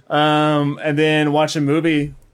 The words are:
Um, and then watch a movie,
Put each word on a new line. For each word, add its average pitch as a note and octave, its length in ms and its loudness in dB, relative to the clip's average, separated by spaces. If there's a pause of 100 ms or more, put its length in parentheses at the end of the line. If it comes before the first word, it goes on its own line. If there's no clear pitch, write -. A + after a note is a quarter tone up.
Um, D3+ 720 0
and D3 160 -2
then D3+ 340 2
watch D3+ 220 0
a D#3 60 -2
movie, D3 540 0 (200)